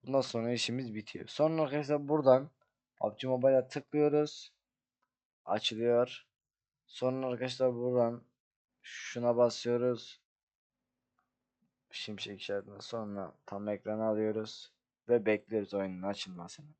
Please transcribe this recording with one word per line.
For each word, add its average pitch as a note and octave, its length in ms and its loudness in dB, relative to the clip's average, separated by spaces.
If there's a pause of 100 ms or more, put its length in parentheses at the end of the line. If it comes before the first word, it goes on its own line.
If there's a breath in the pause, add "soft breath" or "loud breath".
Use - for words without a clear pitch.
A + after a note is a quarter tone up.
Bundan C3 180 2
sonra A#2+ 320 -2
işimiz A#2+ 420 -4
bitiyor. - 320 -10
Sonra D#3+ 340 0
arkadaşlar C#3+ 460 -2
buradan C#3 420 6 (480)
pub G#2+ 220 -2
G B2+ 80 -6
Mobile'a C3 400 4
tıklıyoruz. D3 840 0 (920)
Açılıyor. A#2 840 0 (580)
Sonra C3 420 -2
arkadaşlar B2+ 480 0
buradan A#2+ 480 2 (580)
şuna A#2+ 560 -2
basıyoruz. A#2+ 840 0 (1700)
Şimşek G2+ 500 -10
işaretine G2+ 400 -6
sonra G2+ 640 -8
tam G2+ 220 -6
ekranı G#2+ 380 -2
alıyoruz. G#2+ 680 -2 (360)
Ve A#2 160 4
bekliyoruz G#2 480 0
oyunun F#2+ 280 -2
açılmasını. F#2+ 800 -8